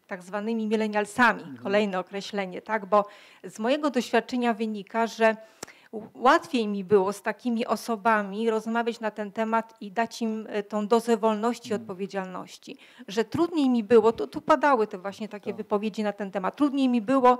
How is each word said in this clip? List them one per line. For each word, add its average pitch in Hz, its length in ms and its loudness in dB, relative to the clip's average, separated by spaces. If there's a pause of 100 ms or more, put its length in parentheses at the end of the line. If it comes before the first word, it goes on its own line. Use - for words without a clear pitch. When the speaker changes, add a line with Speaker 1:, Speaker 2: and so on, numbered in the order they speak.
Speaker 1:
tak 185 160 -12
zwanymi 208 440 -4
milenialsami? 214 760 2
Speaker 2:
Mhm. 165 200 -14
Speaker 1:
Kolejne 196 360 0
określenie, 190 640 -8
tak? 214 240 -6
Bo 202 200 4 (380)
z 185 140 -14
mojego 277 320 0
doświadczenia 240 640 0
wynika, 220 520 -4
że 220 300 2 (560)
u-, 214 100 -10 (120)
łatwiej 254 540 2
mi 202 160 -4
było 196 280 4
z - 100 -10
takimi 226 440 -4
osobami 214 840 -2
rozmawiać 226 500 -2
na 214 100 -2
ten 208 220 -8
temat 226 480 -2
i 202 120 -12
dać 226 300 -4
im, 220 280 -4
e, 208 120 -4
tą 208 260 -4
dozę 233 280 4
wolności 220 540 0
i - 20 -2
Speaker 2:
Mhm. 208 100 -4
Speaker 1:
odpowiedzialności. 190 920 -10 (320)
Że 220 160 0
trudniej 302 460 0
mi 233 140 2
było, 226 280 6
to - 140 -4
tu - 140 -10
padały 277 460 4
te 202 120 -10
właśnie 196 300 -10
takie 208 220 -12
Speaker 2:
Tak. 190 60 -8
Speaker 1:
wypowiedzi 214 460 -2
na 208 100 -2
ten 202 180 -6
temat, 190 260 -4
trudniej 269 320 2
mi 240 120 2
było 247 400 4